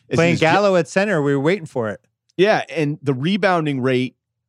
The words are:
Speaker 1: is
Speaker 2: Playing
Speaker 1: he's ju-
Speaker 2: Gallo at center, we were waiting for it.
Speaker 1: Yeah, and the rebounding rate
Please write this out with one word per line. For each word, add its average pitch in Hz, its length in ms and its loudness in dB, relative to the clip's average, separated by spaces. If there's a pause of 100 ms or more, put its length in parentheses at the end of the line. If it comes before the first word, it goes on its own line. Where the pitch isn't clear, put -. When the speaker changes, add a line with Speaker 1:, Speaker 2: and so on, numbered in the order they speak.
Speaker 1:
is 143 100 0
Speaker 2:
Playing 170 160 2
Speaker 1:
he's 143 40 0
ju- 156 80 2
Speaker 2:
Gallo 190 300 4
at 170 100 0
center, 190 340 0
we 143 140 0
were 139 60 0
waiting 165 260 -2
for 113 220 -6
it. 98 120 -8 (360)
Speaker 1:
Yeah, 202 340 2
and 147 320 -2
the 143 100 0
rebounding 160 680 -2
rate 127 340 -2 (340)